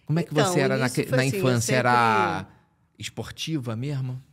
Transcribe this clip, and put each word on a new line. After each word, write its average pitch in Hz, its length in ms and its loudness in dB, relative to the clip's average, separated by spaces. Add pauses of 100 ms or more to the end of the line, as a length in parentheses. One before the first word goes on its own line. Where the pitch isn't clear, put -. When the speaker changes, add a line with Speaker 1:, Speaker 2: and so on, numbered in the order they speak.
Speaker 1:
Como 156 140 0
é 160 40 -2
que - 100 -10
Speaker 2:
Então, 151 120 2
Speaker 1:
você 180 140 2
Speaker 2:
o 139 40 2
Speaker 1:
era 131 140 0
Speaker 2:
início 127 260 0
Speaker 1:
naque-, - 60 -6
Speaker 2:
foi - 80 2
Speaker 1:
na 131 60 2
Speaker 2:
assim, 135 140 0
eu - 20 -2
Speaker 1:
infância? 127 360 2
Era 113 640 4
Speaker 2:
sempre 95 140 -14 (460)
Speaker 1:
esportiva 120 760 -8
mesmo? 131 460 -6 (120)